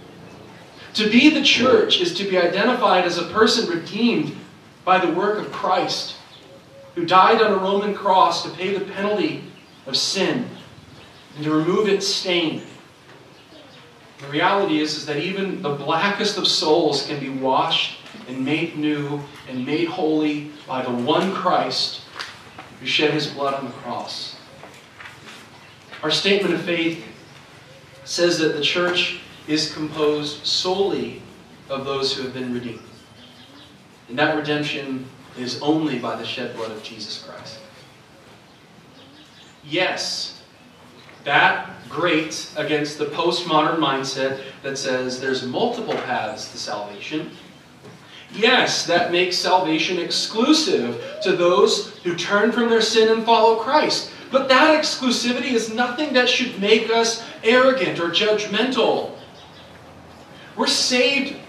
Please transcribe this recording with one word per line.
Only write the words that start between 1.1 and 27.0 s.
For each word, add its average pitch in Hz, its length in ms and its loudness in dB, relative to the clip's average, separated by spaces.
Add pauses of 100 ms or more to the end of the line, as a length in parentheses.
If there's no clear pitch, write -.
the 294 140 4
church - 580 4
is 170 140 0
to 202 80 -4
be 190 140 0
identified 190 680 4
as 175 120 -2
a 170 80 -4
person 220 440 2
redeemed 170 680 0 (480)
by 185 140 6
the 170 160 0
work 202 240 0
of 143 140 -8
Christ, - 640 -2 (800)
who 170 120 -2
died 202 360 6
on 208 120 4
a 190 40 2
Roman 196 360 0
cross 185 500 4
to 156 60 -8
pay 185 240 -4
the 202 100 -4
penalty 196 600 -2 (420)
of 135 100 -4
sin 156 540 -2 (840)
and 147 100 -10
to 156 60 0
remove 180 360 2
its 196 200 2
stain. 175 560 -2 (1600)
The 139 80 -16
reality 165 540 2
is, 151 160 -2
is 139 80 -10
that 147 120 -4
even 185 440 -4
the 151 80 -4
blackest 165 680 -2
of 165 80 -2
souls 156 640 2
can 147 120 -6
be 131 100 -6
washed 131 680 0 (280)
and 131 160 -6
made 156 320 -2
new 147 460 -2 (260)
and 127 180 -6
made 160 220 0
holy 156 640 0 (180)
by 127 140 -4
the 123 80 -4
one 160 420 0
Christ - 680 -2 (760)
who 131 60 -14
shed 147 260 2
his 147 160 -2
blood 139 280 -4
on 135 100 -6
the 117 60 -10
cross. - 680 -10 (1600)
Our 151 100 -2
statement 190 420 2
of 156 80 -2
faith 165 420 -2 (1040)